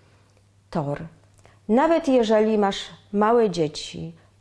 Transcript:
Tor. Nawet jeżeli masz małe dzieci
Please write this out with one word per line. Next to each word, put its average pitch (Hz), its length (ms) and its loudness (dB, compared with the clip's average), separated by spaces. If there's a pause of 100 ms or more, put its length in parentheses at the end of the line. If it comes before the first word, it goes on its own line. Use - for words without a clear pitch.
(680)
Tor. 143 300 -6 (720)
Nawet 320 380 2
jeżeli 220 500 2
masz 196 320 -2 (240)
małe 214 360 2
dzieci 165 680 -6 (260)